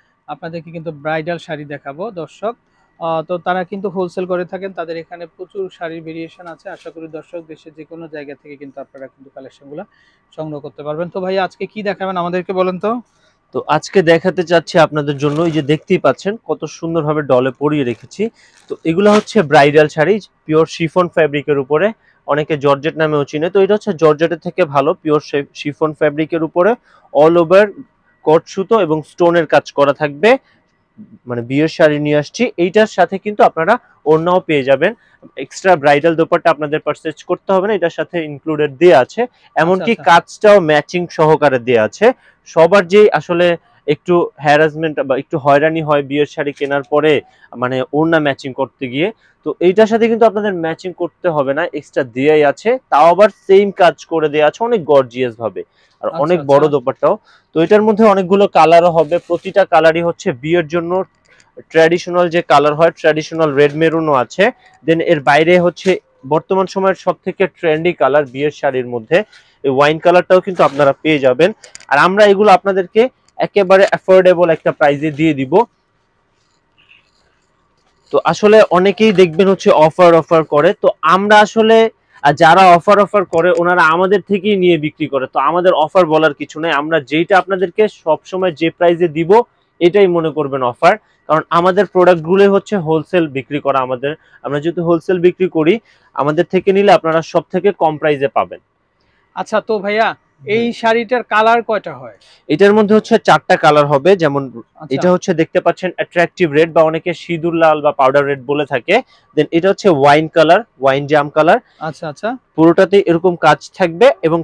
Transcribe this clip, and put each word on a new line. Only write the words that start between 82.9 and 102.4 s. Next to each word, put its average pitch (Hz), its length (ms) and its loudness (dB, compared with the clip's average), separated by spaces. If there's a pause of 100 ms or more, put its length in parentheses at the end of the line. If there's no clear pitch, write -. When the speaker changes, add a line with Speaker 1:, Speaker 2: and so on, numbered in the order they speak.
Speaker 2:
অফার 196 260 0
করে 170 260 0
ওনারা 175 320 0
আমাদের 180 440 2
থেকেই 202 280 -2
নিয়ে 180 220 2
বিক্রি 151 300 -6
করে, 131 260 -4
তো 147 60 -2
আমাদের 170 340 0
অফার 160 320 0
বলার 156 280 0
কিছু 151 260 -14
নাই। 165 120 -4
আমরা 156 280 -2
যেইটা 160 380 -2
আপনাদেরকে 185 500 -2
সবসময় 180 640 -6
যে 160 180 -4
প্রাইসে 175 380 0
দিব 165 360 2 (360)
এটাই 180 280 4
মনে 165 220 -2
করবেন 139 340 -4
অফার, 165 340 0 (300)
কারণ 151 220 2
আমাদের 180 360 2
প্রোডাক্টগুলোই 180 600 2
হচ্ছে 196 300 -2
হোলসেল 160 500 -2
বিক্রি 135 320 -8
করা 135 200 -2
আমাদের। 131 360 -6 (280)
আমরা 139 160 -6
যেহেতু 165 240 -6
হোলসেল 170 360 -2
বিক্রি 180 300 -4
করি, 165 300 -2 (340)
আমাদের 151 380 -4
থেকে 190 220 -2
নিলে 202 180 2
আপনারা 160 300 0
সব 156 300 -4
থেকে 185 200 -2
কম 156 260 -2
প্রাইসে 143 300 -2
পাবেন। 92 320 -6 (760)
Speaker 1:
আচ্ছা, 190 260 -6
তো 220 180 -6
ভাইয়া 208 360 -2 (300)
এই 226 180 -2
Speaker 2:
হুম। 233 80 -4
Speaker 1:
শাড়িটার 226 520 -2
কালার 220 400 0
কয়টা 196 340 -6
হয়? 120 200 -20 (300)